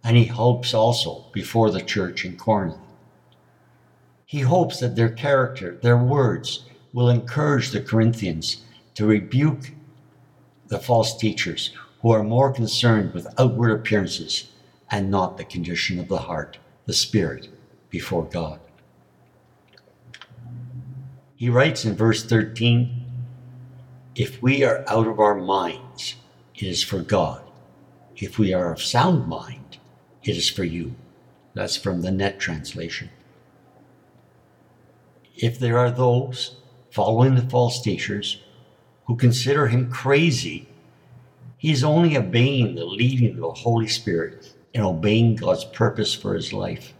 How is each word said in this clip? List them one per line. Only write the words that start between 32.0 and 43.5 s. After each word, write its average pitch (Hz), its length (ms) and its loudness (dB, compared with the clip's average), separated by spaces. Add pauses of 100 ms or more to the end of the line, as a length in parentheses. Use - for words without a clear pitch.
the 92 100 -2
Net 98 260 -2
translation. - 720 -10 (2250)
If 120 240 -2
there 120 200 2
are 123 120 4
those 123 640 0 (380)
following 113 420 4
the 123 80 4
false 123 400 0
teachers 101 560 -4 (680)
who 117 100 -2
consider 131 500 4
him 123 240 0
crazy, 139 800 0 (880)
he 156 140 0
is 127 100 2
only 151 340 4
obeying 117 600 2
the 82 80 -8
leading 117 460 2
of 87 80 -12
the 82 120 -6